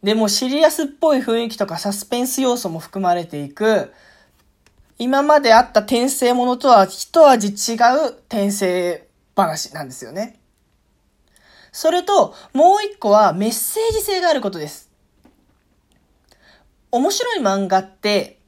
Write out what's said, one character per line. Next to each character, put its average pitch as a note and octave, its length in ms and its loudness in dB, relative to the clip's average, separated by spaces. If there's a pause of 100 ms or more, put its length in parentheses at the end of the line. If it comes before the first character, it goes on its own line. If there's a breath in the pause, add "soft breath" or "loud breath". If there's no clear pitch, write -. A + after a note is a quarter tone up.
で、 G3+ 120 0
も A3 100 0
う G#3 40 0
シ B3+ 200 -4
リ D4 160 0
ア D#4 40 8
ス D#4 140 -6
っ C#4+ 40 -4
ぽ D4+ 280 0
い C4 40 0
雰 A#3 260 -2
囲 A3+ 40 -8
気 A3+ 80 -16
と G#3+ 80 -2
か E3 120 -10
サ G3+ 160 -6
ス G3+ 120 -10
ペ A#3+ 140 -6
ン B3 80 -4
ス B3+ 140 -6
要 B3 160 0
素 G3 120 -6
も D#3+ 100 -8
含 G3 220 -10
ま F3+ 140 0
れ F3 100 -6
て D3 180 -10
い C#3 60 -12
く、 G#3+ 440 -2 (1040 soft breath)
今 C4+ 240 0
ま D4+ 160 6
で A#3+ 140 4
あ A3+ 80 8
っ A#3+ 100 -2
た - 80 2
転 A#3+ 300 -2
生 B3 240 0
も B3 120 0
の B3 120 -2
と C4 100 -2
は G#3+ 180 6
一 - 420 2
味 A#3+ 200 4
違 A3 280 -6
う B3+ 340 2 (180)
転 G3+ 240 -4
生 F3+ 560 -4 (280)
話 D#3+ 380 -2
な D#3 100 -10
ん C3+ 40 -14
で B2+ 60 -18
す - 120 -16
よ A2+ 60 -18
ね。 G#3 280 -12 (1300 soft breath)
そ - 200 0
れ F4 120 -2
と、 G4+ 300 2 (200 loud breath)
も F4 240 4
う G#4+ 80 -4
一 G#4 120 -10
個 G#3 140 -2
は G#3 220 4
メ G3 140 -2
ッ A#3 40 -4
セ - 300 -6
ー A4+ 120 -2
ジ A4 80 -2
性 F#4+ 200 -4
が F4 80 0
あ D#4 40 2
る C#4 60 -2
こ G#3 100 -6
と F#3 100 -14
で D3+ 100 -10
す。 - 200 -20 (2000 soft breath)
面 C4 220 0
白 A#4+ 240 -4
い F4+ 60 -4
漫 G3 260 -2
画 F#3+ 120 2
っ F#3+ 120 -14
て - 560 -4